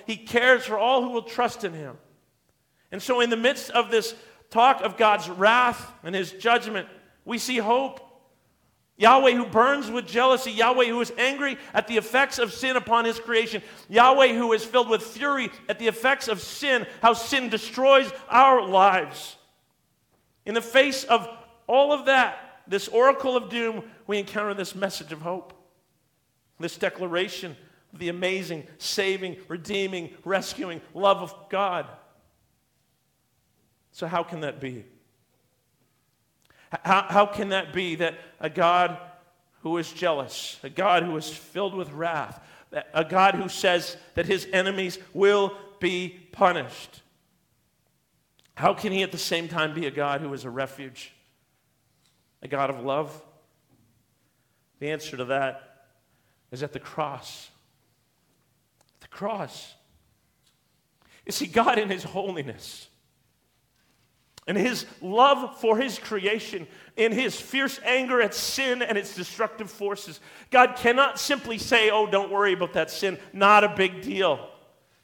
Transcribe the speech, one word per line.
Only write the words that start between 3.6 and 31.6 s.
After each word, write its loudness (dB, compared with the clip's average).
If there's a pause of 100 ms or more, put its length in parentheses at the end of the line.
of 2
this 0 (380)
talk 6
of -4
God's 4
wrath 2 (120)
and -8
his -4
judgment, -2 (380)
we -6
see -4
hope. -2 (960)
Yahweh 8
who 0
burns 2
with -4
jealousy, 2
Yahweh 2
who -2
is -4
angry -2 (160)
at -2
the -2
effects 0
of -2
sin -2
upon 2
his -2
creation, -2 (260)
Yahweh 8
who 0
is 0
filled 0
with 2
fury -4 (180)
at -4
the -2
effects 0
of -2
sin, -2 (160)
how 8
sin -2
destroys 4 (160)
our 8
lives. 2 (1080)
In -8
the 0
face 2
of 2 (380)
all 4
of -2
that, 2 (240)
this -4
oracle 2
of -6
doom, -4 (240)
we -2
encounter -4
this -8
message -6
of -12
hope, -8 (1080)
this -10
declaration -6 (380)
of -20
the -6
amazing, -6 (140)
saving, -4 (100)
redeeming, -6 (140)
rescuing -6 (140)
love 4
of -12
God. -2 (2000)